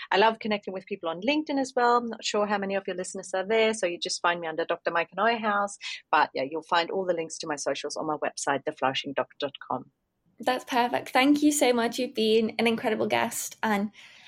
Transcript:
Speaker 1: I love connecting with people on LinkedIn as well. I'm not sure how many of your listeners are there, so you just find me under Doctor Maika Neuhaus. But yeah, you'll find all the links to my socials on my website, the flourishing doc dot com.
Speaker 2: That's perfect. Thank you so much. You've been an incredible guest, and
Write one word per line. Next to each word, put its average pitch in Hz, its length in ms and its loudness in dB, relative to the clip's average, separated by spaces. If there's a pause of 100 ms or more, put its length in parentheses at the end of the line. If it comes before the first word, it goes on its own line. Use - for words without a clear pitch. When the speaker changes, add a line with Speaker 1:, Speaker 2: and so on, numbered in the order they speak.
(120)
Speaker 1:
I 180 60 2
love 220 220 4
connecting 208 340 -4
with 185 120 -10
people 196 240 -6
on 165 120 -4
LinkedIn 294 380 0
as 262 160 -2
well. 240 220 4
I'm 240 100 -2
not 220 160 -8
sure 208 240 0
how 208 100 0
many 196 180 -2
of 196 120 -4
your 190 80 -4
listeners 185 380 -10
are 190 120 -2
there, 220 280 2
so 220 120 -2
you 175 140 -2
just - 220 -4
find 175 180 2
me 165 80 -6
under 160 160 -2
Doctor 165 280 -2
Maika 165 260 0
Neuhaus. 208 560 2 (360)
But 151 240 4
yeah, 135 160 -2
you'll 160 120 -6
find 170 280 0
all 190 160 -2
the 180 80 2
links 165 260 -6
to 165 80 -10
my 151 100 -4
socials 147 400 -4
on 156 100 -4
my 151 80 -2
website, - 500 -2
the 151 60 -4
flourishing 135 420 -2
doc 131 140 -2 (140)
dot 139 140 -4 (140)
com. - 220 -6 (480)
Speaker 2:
That's 254 240 -2
perfect. 247 460 0
Thank 285 320 4
you 302 100 6
so 269 220 4
much. 233 260 0
You've - 160 -4
been 220 440 2
an 226 60 2
incredible 226 420 0
guest, 233 540 -2
and 214 300 0 (360)